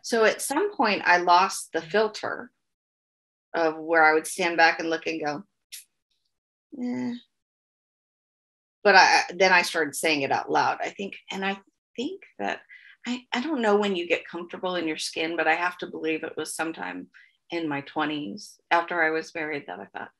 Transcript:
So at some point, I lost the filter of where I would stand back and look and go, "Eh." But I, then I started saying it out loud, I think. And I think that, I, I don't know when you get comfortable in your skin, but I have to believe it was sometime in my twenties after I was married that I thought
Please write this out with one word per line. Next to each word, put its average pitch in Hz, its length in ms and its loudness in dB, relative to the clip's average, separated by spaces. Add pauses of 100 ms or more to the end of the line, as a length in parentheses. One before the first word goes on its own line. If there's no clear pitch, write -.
So 226 200 2
at 208 200 2
some 392 320 -2
point, 208 280 0
I 175 140 6
lost 180 560 4
the 165 80 -2
filter 208 720 -2 (1040)
of 160 240 2
where 160 240 4
I 156 100 8
would 156 140 2
stand 170 300 -2
back 165 220 6
and 165 120 -2
look 160 160 -2
and 160 180 -6
go, 147 180 -4 (1400)
"Eh." 247 360 -4 (1700)
But 196 140 8
I, 160 240 8 (120)
then 185 200 4
I 175 80 6
started 160 340 -2
saying 151 280 0
it 135 100 -2
out - 180 -4
loud, 135 300 0
I - 80 -6
think. - 260 -12 (160)
And 190 140 -6
I 196 120 -2 (380)
think 349 240 -8 (180)
that, - 220 -6 (480)
I, 247 140 -6 (120)
I 240 60 -2
don't 277 220 -4
know 208 160 4
when 202 180 0
you 170 140 -6
get 165 180 -2
comfortable 180 480 -8
in 165 140 -2
your 156 80 -4
skin, 165 400 -6
but 160 100 0
I 160 80 2
have 175 220 -4
to 175 100 -10
believe 160 380 -6
it - 100 -10
was 156 180 -8
sometime 165 540 -8 (420)
in 165 200 -6
my 143 100 -4
twenties 151 800 -6 (120)
after 170 300 0
I 160 100 2
was 160 220 -4
married 151 340 -6
that 90 120 -12
I 98 60 -12 (120)
thought 95 120 -12 (100)